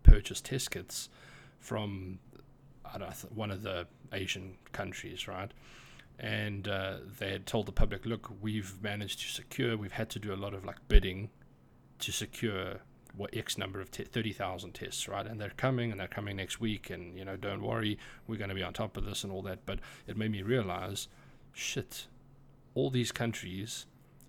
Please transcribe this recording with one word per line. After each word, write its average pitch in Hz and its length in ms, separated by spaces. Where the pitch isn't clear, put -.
purchase - 360
test - 300
kits - 400
from, 98 580
I - 140
don't 85 120
know, - 180
one 107 220
of 95 120
the 90 240
Asian 95 440
countries, 92 560
right? 95 240
And, 107 480
uh, 95 340
they 98 140
had 98 140
told 110 200
the 95 60
public, 104 340
"Look, 104 360
we've 101 400
managed 104 380
to - 80
secure, - 480
we've 101 160
had 110 180
to - 80
do 104 140
a 95 40
lot 101 180
of, 95 100
like, - 240
bidding 98 400
to - 120
secure 98 680
what 101 240
X - 220
number 98 220
of 95 100
te-, - 140
thirty 107 280
thousand 92 400
tests, - 360
right? 98 180
And 107 140
they're 101 100
coming, 123 400
and 101 100
they're 92 80
coming 101 280
next 95 240
week, 107 300
and, 90 280
you 95 60
know, 98 120
don't 101 260
worry, 107 360
we're 110 120
gonna 98 160
be 92 80
on 90 100
top 110 240
of 104 80
this 101 200
and 98 80
all 95 100
that." 95 240
But 98 140
it - 100
made 110 140
me 101 120
realize, 95 640
shit, - 540
all 135 160
these 123 220
countries 107 760